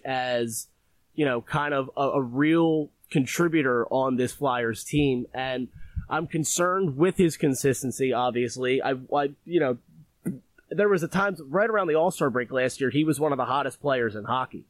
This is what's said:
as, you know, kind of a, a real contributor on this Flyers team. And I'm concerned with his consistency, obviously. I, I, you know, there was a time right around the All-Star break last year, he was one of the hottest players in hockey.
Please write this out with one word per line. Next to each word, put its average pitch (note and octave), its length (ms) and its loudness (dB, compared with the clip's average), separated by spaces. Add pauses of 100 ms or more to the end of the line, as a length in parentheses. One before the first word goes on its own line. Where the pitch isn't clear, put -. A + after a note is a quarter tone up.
as, B2 640 -2 (480)
you D#3 80 0
know, B2 160 0
kind D3 340 -2
of C3+ 220 -2
a, C#3 60 0
a C#3 200 2
real D#3 680 2 (200)
contributor C#3 760 2
on C3 280 0
this B2 180 0
Flyers B2 520 -2
team. C3+ 500 0
And B2+ 340 -4 (400)
I'm D#3 200 -4
concerned F3 680 0
with F3+ 200 2
his E3+ 200 2
consistency, C3+ 760 0
obviously. B2 680 0
I, C3+ 120 -2 (200)
I, C#3+ 180 0 (140)
you E3+ 140 -2
know, B2+ 200 2 (920)
there G#3 180 2
was F#3 140 2
a E3 60 -4
time G3 280 0 (120)
right G3 200 2
around G3+ 200 2
the D3+ 80 4
All-Star D#3+ 340 2
break A#2+ 200 -2
last B2+ 300 0
year, C3 80 2
he D3 160 2
was D3+ 160 0
one D3+ 100 2
of C#3 60 0
the B2+ 80 -2
hottest C3+ 380 -2
players A#2+ 340 0
in G#2 80 -10
hockey. B2 460 -4